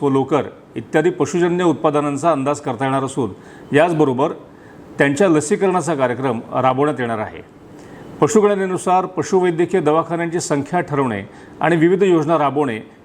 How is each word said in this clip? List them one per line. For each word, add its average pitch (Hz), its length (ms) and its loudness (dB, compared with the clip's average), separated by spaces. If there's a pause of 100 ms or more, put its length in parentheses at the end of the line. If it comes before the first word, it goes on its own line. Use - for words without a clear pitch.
व 143 60 2
लोकर 135 340 2 (320)
इत्यादी 156 360 0
पशुजन्य 175 540 0
उत्पादनांचा 147 680 0
अंदाज 143 300 -2
करता 127 240 -6
येणार 135 200 -2
असून 127 260 -4 (440)
याचबरोबर 151 580 2 (640)
त्यांच्या 143 300 2
लसीकरणाचा 170 680 0
कार्यक्रम 123 460 -2 (120)
राबवण्यात 131 480 0
येणार 117 180 -4
आहे. 87 200 -10 (840)
पशुगणनेनुसार 190 840 2
पशुवैद्यकीय 180 760 0
दवाखान्यांची 165 600 -2
संख्या 147 400 -2
ठरवणे 131 420 -2 (380)
आणि 165 160 2
विविध 175 260 4
योजना 165 360 4
राबवणे 139 420 -2 (240)